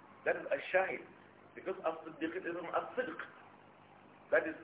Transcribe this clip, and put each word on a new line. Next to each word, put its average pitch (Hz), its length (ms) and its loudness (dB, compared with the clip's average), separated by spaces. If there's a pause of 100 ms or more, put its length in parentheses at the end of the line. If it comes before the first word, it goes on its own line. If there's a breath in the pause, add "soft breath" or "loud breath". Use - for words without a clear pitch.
(240)
that 175 120 6
is 170 100 -4
a 143 120 4 (120)
shahid. 185 320 4 (520)
Because - 300 -2
as-siddiqin 160 600 -2
is 170 100 -2
a 170 260 0 (140)
sidq. - 240 0 (1080)
That 160 180 6
is 151 160 -2